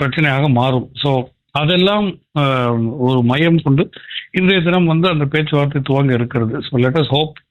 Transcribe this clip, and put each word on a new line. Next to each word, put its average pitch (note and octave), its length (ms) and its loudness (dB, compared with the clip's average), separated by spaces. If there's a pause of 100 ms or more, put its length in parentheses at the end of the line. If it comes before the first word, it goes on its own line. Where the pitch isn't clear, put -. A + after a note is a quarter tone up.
பிரச்சனையாக C#3+ 480 0
மாறும். B2+ 420 0
So, C3+ 320 -2 (260)
அதெல்லாம், F3+ 680 0 (200)
அஹ், A#2+ 600 0
ஒரு B2+ 240 0
மையம் D3+ 400 2
கொண்டு C#3+ 280 2 (420)
இன்றைய F#3 300 2
தினம் F3 240 2
வந்து E3 220 2
அந்த D3+ 160 0
பேச்சுவார்த்தை D3 640 0
துவங்க C3+ 240 2
இருக்கிறது. A#2+ 580 -2
So, C3 100 0
let B2+ 140 2
us D#3 160 0
hope D3 220 0 (180)